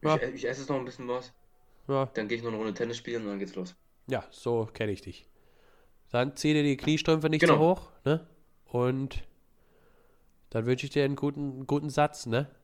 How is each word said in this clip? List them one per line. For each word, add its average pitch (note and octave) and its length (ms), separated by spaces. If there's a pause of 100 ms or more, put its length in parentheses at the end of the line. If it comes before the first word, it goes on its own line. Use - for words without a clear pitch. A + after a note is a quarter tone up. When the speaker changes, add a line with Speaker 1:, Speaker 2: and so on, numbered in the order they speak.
Speaker 1:
Ja. D#3 140
Speaker 2:
Ich, C#3 60 (120)
ich A#2+ 140
esse C3 120
jetzt C3+ 80
noch C#3+ 80
ein B2+ 80
bisschen B2 240
was. B2 240 (560)
Speaker 1:
Ja. C3+ 260
Speaker 2:
Dann G#2+ 140
geh A#2 80
ich A#2 60
noch A#2+ 60
eine A2 100
Runde G#2+ 160
Tennis A#2 220
spielen A#2 280
und G#2 40
dann G2+ 100
geht's F#2+ 160
los. F#2 220 (300)
Speaker 1:
Ja, A#2+ 240
so A#2 420
kenn A2 160
ich G2 140
dich. - 260 (840)
Dann C3 260
zieh D3+ 180
dir D3+ 80
die C#3+ 140
Kniestrümpfe D#3 520
nicht D#3 120
Speaker 2:
Genau. E3 140
Speaker 1:
so D3 60
hoch, F3 300 (140)
ne? D#3 220 (400)
Und B2+ 560 (1300)
dann A2+ 160
wünsche B2+ 200
ich C#3 60
dir C#3+ 120
einen C#3 120
guten, C#3 500
guten C#3+ 240
Satz, D3 360
ne? B2+ 240 (140)